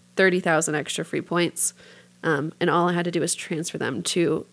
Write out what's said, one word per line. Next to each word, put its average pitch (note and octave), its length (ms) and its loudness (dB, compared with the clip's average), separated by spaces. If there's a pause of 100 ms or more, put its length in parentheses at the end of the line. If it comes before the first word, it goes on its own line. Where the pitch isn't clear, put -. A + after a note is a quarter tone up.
(160)
thirty F#3 240 4
thousand D#3 340 2
extra D3+ 300 -4
free D3+ 180 -4
points, - 500 0 (520)
um, D#3 360 0
and F3 80 2
all F3 200 2
I F3 40 2
had E3+ 120 0
to F3 60 -2
do E3+ 100 -2
was D#3 140 0
transfer D#3+ 440 -6
them B2+ 240 -4
to D#3+ 500 0